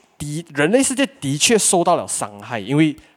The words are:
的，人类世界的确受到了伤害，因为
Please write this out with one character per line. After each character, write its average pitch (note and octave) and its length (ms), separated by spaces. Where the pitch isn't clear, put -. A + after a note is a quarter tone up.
的， D3 360
人 D3 180
类 B3+ 100
世 C4 140
界 C4+ 100
的 C#3+ 320
确 A3 200
受 F#3 260
到 E3+ 140
了 G2+ 100
伤 G#2 320
害， A2+ 180
因 G#2+ 200
为 D#3 180